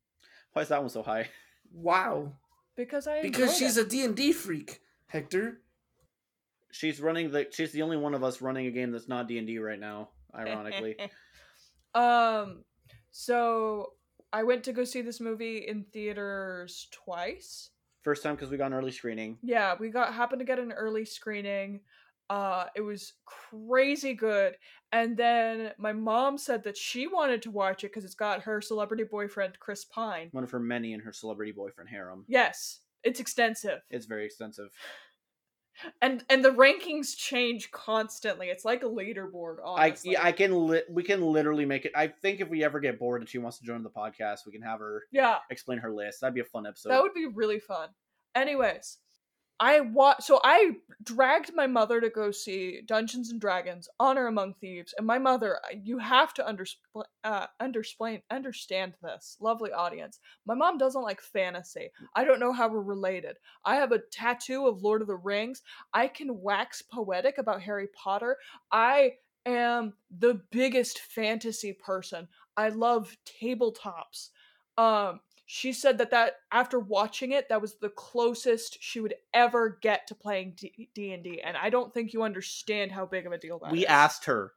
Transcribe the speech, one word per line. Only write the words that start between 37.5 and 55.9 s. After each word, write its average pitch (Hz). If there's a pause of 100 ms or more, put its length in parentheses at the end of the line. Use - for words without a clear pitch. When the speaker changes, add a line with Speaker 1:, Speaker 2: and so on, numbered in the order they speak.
Speaker 3:
constantly. 214
It's 180
like 247
a 254
leaderboard, 190
Speaker 1:
I, 165
Speaker 3:
honestly. 180
Speaker 1:
yeah, 170
I 175
can 180
li-, 160
we 175
can 196
literally 151
make 139
it. 139
I 156
think 196
if 175
we 156
ever 147
get 123
bored 123
and 113
she -
wants 120
to -
join 117
the 107
podcast, 104
we 104
can 107
have 113
her 107
Speaker 3:
Yeah. 247 (100)
Speaker 1:
explain 127
her 113
list. 104
That'd 131
be 123
a -
fun 110
episode. 107
Speaker 3:
That 254
would 392
be 330
really 214
fun. 165 (440)
Anyways, 262 (600)
I 285
wa-, 269
so 277
I 339 (320)
dragged 262
my 294
mother 233
to 226
go 214
see 190
Dungeons 226
and 233
Dragons: 180 (100)
Honor 262
Among 202
Thieves, 180
and 220
my 226
mother, 254
uh, -
you 233